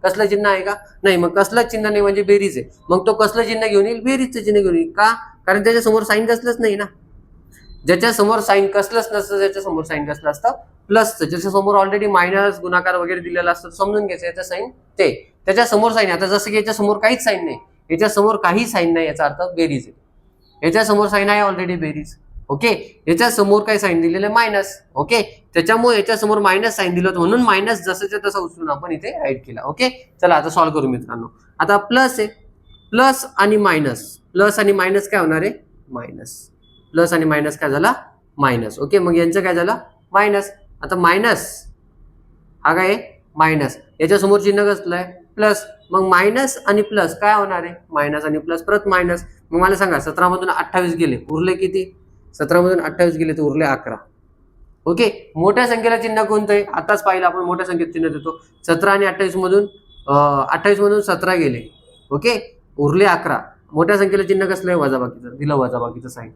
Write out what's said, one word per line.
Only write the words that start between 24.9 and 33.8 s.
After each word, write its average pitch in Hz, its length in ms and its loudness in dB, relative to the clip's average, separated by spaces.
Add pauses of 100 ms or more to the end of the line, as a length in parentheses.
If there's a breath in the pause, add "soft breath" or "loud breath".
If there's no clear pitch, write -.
ओके, 202 580 -2
त्याच्यामुळे 226 440 2
याच्यासमोर 214 400 0
मायनस 202 380 0
साइन 180 200 -2
दिलं 180 140 0
होतं, 185 100 -4
म्हणून 202 220 2
मायनस 208 400 0
जसंच्या 196 440 -6
तसं 202 140 -2
उचलून 170 300 -8
आपण 147 220 -6
इथे 226 280 -8
ॲड 135 160 -4 (120)
केला. 117 160 -14
ओके, 254 580 -6
चला 175 140 4
आता 151 140 0
सॉल्व्ह 160 300 0
करू 135 100 -2
मित्रांनो. 117 380 -8 (320 soft breath)
आता 202 180 2
प्लस 240 420 0
आहे, 208 80 -2 (640)
प्लस 262 340 2 (120)
आणि 208 200 4
मायनस, 156 600 -2